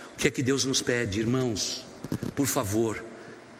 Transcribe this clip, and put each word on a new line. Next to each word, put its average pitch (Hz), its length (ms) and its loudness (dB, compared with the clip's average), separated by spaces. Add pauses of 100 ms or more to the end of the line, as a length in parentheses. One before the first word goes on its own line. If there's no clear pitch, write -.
(120)
O - 40 -16
que - 120 4
é - 20 6
que 143 140 0
Deus 127 200 4
nos 131 160 2
pede? 117 380 0
Irmãos, 120 640 0 (520)
por 143 100 2
favor, 110 580 0 (560)